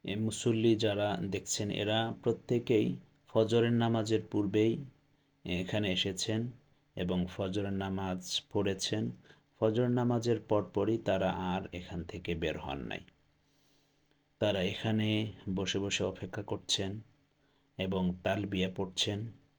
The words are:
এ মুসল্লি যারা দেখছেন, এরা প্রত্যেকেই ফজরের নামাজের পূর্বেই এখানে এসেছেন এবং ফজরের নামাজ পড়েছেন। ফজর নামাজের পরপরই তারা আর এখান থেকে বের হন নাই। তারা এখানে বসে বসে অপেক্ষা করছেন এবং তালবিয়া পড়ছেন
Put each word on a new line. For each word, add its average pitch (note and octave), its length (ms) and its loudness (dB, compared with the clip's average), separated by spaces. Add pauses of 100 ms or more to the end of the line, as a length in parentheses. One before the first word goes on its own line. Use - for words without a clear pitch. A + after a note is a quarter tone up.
এ G2 120 -4
মুসল্লি A2 600 2
যারা G#2 460 0
দেখছেন, G2+ 500 -4
এরা A2 420 0 (100)
প্রত্যেকেই A#2 720 2 (320)
ফজরের A#2 460 4
নামাজের A2+ 480 2 (100)
পূর্বেই G#2+ 540 2 (580)
এখানে F#2 480 -2
এসেছেন A2 600 -2 (440)
এবং F2+ 400 0
ফজরের G2 380 -2
নামাজ F#2+ 680 -4 (100)
পড়েছেন। G#2+ 600 0 (480)
ফজর A2+ 280 4
নামাজের A#2+ 520 2
পরপরই G#2 580 0
তারা F#2+ 340 2
আর F#2 300 -2 (120)
এখান F2 300 -8
থেকে F2 320 -6
বের D#2 220 -2
হন C#2 200 -6
নাই। A1 220 -6 (1400)
তারা G2+ 220 2
এখানে G#2+ 720 0 (220)
বসে F#2+ 240 0
বসে G2 240 -2
অপেক্ষা F#2+ 400 -6
করছেন G2+ 580 -4 (760)
এবং F#2 460 0
তালবিয়া G2 520 0
পড়ছেন G2+ 560 -4 (280)